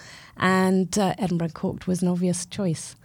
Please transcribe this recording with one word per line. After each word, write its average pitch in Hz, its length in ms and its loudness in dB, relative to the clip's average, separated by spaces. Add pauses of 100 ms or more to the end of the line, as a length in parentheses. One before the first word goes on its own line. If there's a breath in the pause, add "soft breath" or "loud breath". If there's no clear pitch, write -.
(360 loud breath)
And, 185 640 2
uh, 196 200 2
Edinburgh 170 320 0
Corked - 380 -6
was 180 140 0
an 180 60 2
obvious 180 380 0
choice. - 600 -4